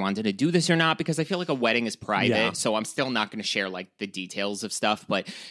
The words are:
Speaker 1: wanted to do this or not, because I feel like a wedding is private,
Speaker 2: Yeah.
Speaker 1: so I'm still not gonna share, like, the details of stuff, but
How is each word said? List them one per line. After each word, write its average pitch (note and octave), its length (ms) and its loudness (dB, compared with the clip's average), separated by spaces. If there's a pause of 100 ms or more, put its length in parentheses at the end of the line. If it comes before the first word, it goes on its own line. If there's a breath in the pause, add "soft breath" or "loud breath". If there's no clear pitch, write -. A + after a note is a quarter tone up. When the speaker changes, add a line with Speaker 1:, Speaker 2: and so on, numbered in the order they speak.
Speaker 1:
wanted G2 220 0
to G#2+ 80 2
do A2+ 180 2
this E3+ 200 2
or E3 80 6
not, D#3+ 200 4
because D#3+ 220 -2
I D#3 60 0
feel F#3 140 -2
like F3+ 100 -6
a D#3 40 2
wedding A#2 340 2
is G#2+ 100 -6
private, G#2 320 2
Speaker 2:
Yeah. A2+ 240 2
Speaker 1:
so A2 220 0
I'm A2 100 0
still C3+ 240 -2
not A2 220 0
gonna A2 120 -8
share, G2 240 -2
like, F#2 220 -8 (100)
the G#2 80 -6
details G2 560 -6
of G#2 80 -6
stuff, G#2+ 380 0
but G2 180 0 (240 loud breath)